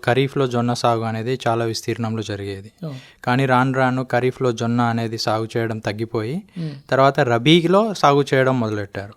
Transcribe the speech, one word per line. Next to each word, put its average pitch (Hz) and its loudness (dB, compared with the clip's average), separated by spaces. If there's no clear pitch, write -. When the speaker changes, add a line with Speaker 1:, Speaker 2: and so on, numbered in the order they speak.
Speaker 1:
ఖరీఫ్లో 135 2
జొన్న 120 0
సాగు 117 0
అనేది 113 -4
చాలా 117 0
విస్తీర్ణంలో 113 -4
జరిగేది. 101 -10
Speaker 2:
ఓ. 151 -8
Speaker 1:
కానీ 131 2
రాను 131 2
రాను 127 0
ఖరీఫ్లో 127 0
జొన్న 117 0
అనేది 117 -2
సాగు 110 -2
చేయడం 113 -2
తగ్గిపోయి 113 -4
Speaker 2:
మ్మ్. 156 -8
Speaker 1:
తర్వాత 135 4
రబీలో 165 4
సాగు 143 4
చేయడం 131 2
మొదలెట్టారు. 104 -6